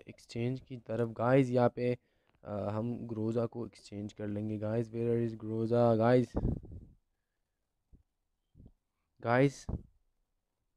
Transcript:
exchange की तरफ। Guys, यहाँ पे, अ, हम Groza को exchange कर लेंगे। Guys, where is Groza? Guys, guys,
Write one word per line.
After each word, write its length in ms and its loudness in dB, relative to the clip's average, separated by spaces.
exchange 500 -6
की 180 -16
तरफ। 320 -4
Guys, 400 4
यहाँ 200 4
पे, 280 -2
अ, 80 -12
हम 560 -4
Groza 380 -2
को 220 -8
exchange 460 -12
कर 140 -8
लेंगे। 300 -4
Guys, 340 -2
where 380 0
is 160 -10
Groza? 520 4
Guys, 360 4
guys, 440 2